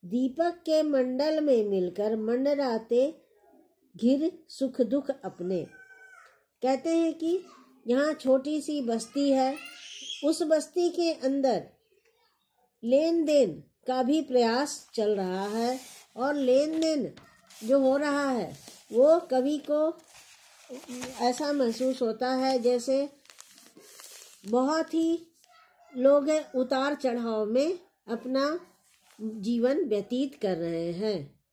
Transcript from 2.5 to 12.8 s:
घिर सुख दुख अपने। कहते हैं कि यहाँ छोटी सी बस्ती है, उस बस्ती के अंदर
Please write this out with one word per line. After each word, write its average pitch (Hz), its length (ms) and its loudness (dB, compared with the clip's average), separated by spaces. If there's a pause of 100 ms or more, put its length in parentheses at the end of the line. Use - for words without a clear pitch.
घिर 277 520 0
सुख 269 320 -4
दुख 262 280 0
अपने। 185 540 -6 (1000)
कहते 269 280 0
हैं 330 240 2
कि 330 300 -2 (440)
यहाँ 285 260 2
छोटी 277 480 0
सी 294 200 -4
बस्ती 233 480 -2
है, 262 280 2 (680)
उस 311 180 0
बस्ती 320 460 0
के 339 240 -2
अंदर 262 500 0 (1200)